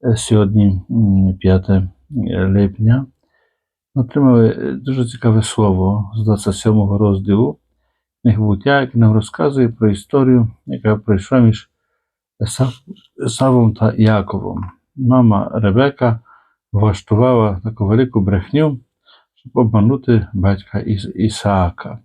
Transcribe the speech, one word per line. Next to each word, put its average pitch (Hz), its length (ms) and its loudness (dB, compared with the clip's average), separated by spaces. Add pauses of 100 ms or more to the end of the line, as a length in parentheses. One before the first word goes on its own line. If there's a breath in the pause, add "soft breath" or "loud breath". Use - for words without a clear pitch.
Е, 117 120 2
сьогодні, 101 720 2
м, 98 480 2
piąte 95 500 0 (600)
lipnia. 104 580 0 (880)
Отримали, 127 540 2
е, - 240 -4
дуже 131 320 -4
цікаве 113 380 0
слово 101 720 -2
з 110 80 -4
двадцять 101 300 -2
сьомого 101 440 0
розділу 101 600 0 (640)
Книги 110 160 2
Буття, 107 420 0
який 127 200 -2
нам 110 120 6
розказує 131 560 0
про 113 220 0
історію, 123 600 2 (160)
яка 113 300 -2
пройшла 104 420 -2
між 113 320 2 (720)
Esa-, 123 420 -6 (420)
Есавом 123 500 2
та 110 200 -2
Яковом. 95 680 -2 (320)
Мама 120 580 2
Ребека 113 680 0 (520 soft breath)
влаштувала 107 920 0
таку 110 220 -6
велику 117 340 0
брехню, 117 600 -2 (540 soft breath)
щоб - 200 -20
обманути 113 800 0
батька 95 460 -2
Іс-, 101 360 -6
Ісаака. 98 920 -2